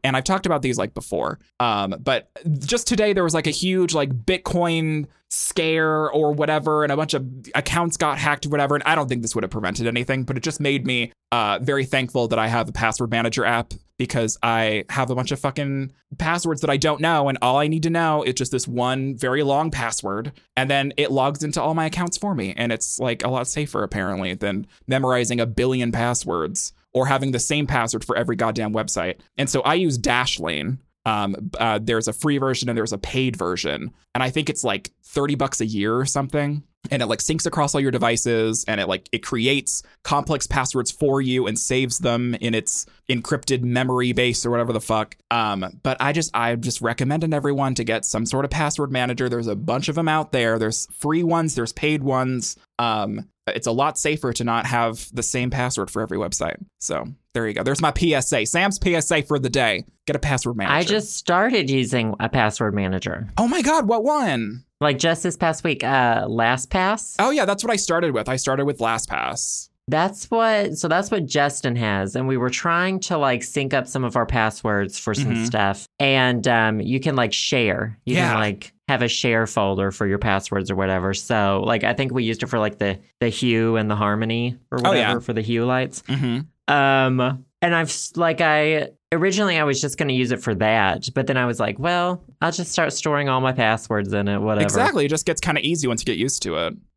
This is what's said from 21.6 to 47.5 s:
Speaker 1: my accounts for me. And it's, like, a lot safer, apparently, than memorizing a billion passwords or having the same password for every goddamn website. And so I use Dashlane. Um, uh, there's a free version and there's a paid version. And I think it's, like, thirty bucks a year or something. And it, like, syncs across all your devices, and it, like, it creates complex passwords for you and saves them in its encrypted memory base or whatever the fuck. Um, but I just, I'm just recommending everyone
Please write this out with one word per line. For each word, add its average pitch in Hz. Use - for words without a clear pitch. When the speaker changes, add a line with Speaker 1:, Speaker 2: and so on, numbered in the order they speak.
Speaker 1:
my 160
accounts 175
for 202
me. 95
And 117
it's, -
like, 123
a 123
lot 123
safer, 147
apparently, 95
than 101
memorizing 127
a 117
billion 123
passwords 117
or 131
having 135
the 120
same 147
password 120
for -
every 113
goddamn 110
website. 101
And 135
so 143
I 143
use 170
Dashlane. 110
Um, 104
uh, 113
there's 113
a 107
free 147
version 131
and 117
there's 110
a 98
paid 127
version. 87
And 127
I 127
think 151
it's, -
like, -
thirty 143
bucks 135
a 113
year 107
or 131
something. 143
And 135
it, 113
like, 110
syncs 156
across 151
all 139
your 135
devices, 117
and 107
it, 90
like, 95
it 113
creates 131
complex 143
passwords 127
for 139
you 127
and 110
saves 127
them 120
in 113
its -
encrypted 127
memory 123
base 123
or 120
whatever 120
the 113
fuck. 110
Um, 104
but 131
I 139
just, 156
I'm 117
just 123
recommending 143
everyone 139